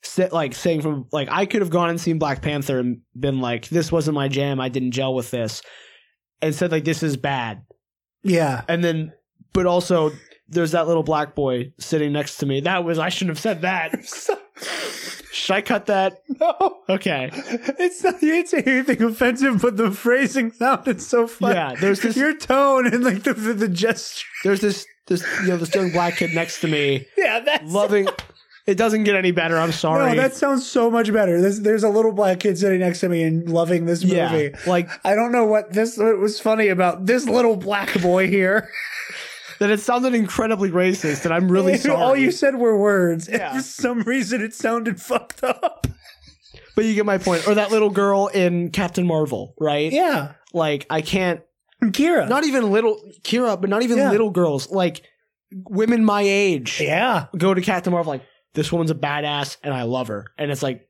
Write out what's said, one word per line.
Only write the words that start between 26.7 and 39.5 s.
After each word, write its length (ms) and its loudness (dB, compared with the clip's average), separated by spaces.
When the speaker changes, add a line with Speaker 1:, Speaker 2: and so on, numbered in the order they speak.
Speaker 2:
<laughs> 40 -4
Yeah, 240 2
that's 300 -2
Speaker 1:
loving. 380 2
It 100 2
doesn't 280 2
get 120 4
any 140 2
better. 280 0
I'm 140 2
sorry. 380 2
Speaker 2:
No, 120 2
that 120 0
sounds 320 0
so 240 2
much 220 2
better. 280 4
There's, 200 2
there's 240 2
a 40 4
little 240 4
black 280 2
kid 180 0
sitting 220 2
next 200 0
to 80 0
me 140 0
and 260 0
loving 380 2
this 160 0
Speaker 1:
Yeah, 300 2
Speaker 2:
movie. 220 0
Speaker 1:
like, 240 2
Speaker 2:
I 80 4
don't 180 0
know 140 4
what 260 0
this, 240 0
what 220 2
was 220 0
funny 280 2
about 380 2
this 200 2
little 300 4
black 460 -2
boy 260 4
here. 460 2
<laughs> 40 -10